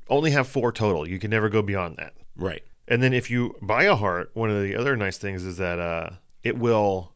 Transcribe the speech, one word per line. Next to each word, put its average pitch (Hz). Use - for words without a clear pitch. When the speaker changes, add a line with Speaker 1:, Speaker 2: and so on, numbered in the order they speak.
Speaker 1:
only 147
have 135
four 120
total. 85
You 92
can 104
never 110
go 107
beyond 95
that. -
Speaker 2:
Right. 87
Speaker 1:
And 123
then 127
if 123
you 120
buy 110
a 196
heart, 92
one 110
of 101
the 98
other 131
nice 98
things 95
is 90
that, 87
uh, 85
it 120
will, 107